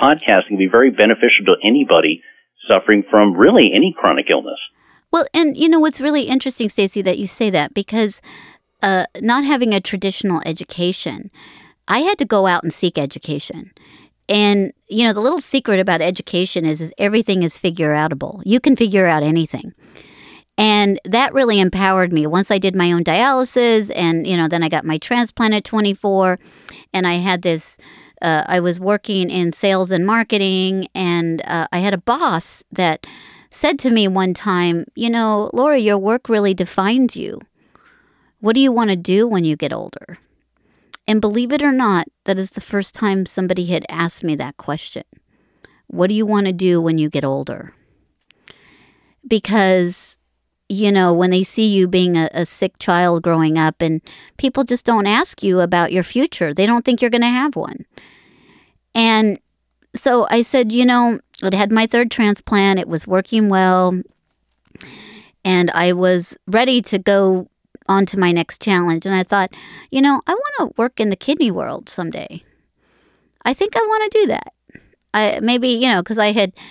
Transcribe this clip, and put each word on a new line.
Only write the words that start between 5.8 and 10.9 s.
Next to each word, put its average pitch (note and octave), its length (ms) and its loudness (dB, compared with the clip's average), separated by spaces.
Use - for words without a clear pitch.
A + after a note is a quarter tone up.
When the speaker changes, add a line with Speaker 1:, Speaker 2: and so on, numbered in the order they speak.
Speaker 2:
what's D4+ 200 0
really C#4+ 220 0
interesting, B3+ 460 -2
Stacey, G3 340 -2
that F#3 160 0
you G3+ 80 -6
say G#3+ 240 -2
that, D3+ 240 -2
because, G#3+ 460 -2
uh, F#3+ 260 0
not A#3+ 240 0
having B3 300 0
a F#3+ 60 0
traditional F#3+ 680 -4
education, F3 840 -8